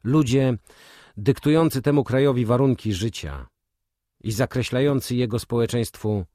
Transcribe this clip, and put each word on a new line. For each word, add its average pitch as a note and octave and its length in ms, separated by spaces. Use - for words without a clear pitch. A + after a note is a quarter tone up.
Ludzie, C3 540
dyktujący D3+ 640
temu C#3+ 220
krajowi C3 420
warunki A#2+ 460
życia D#2+ 540
i A2 120
zakreślający B2+ 840
jego A#2+ 240
społeczeństwu A2 960